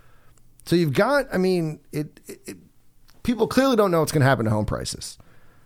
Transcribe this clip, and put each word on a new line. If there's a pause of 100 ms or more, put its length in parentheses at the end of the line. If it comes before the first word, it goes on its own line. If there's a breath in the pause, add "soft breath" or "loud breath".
(680 soft breath)
So
you've
got,
I
mean, (120)
it,
it,
it, (680)
people
clearly
don't
know
what's
gonna
happen
to
home
prices. (480 soft breath)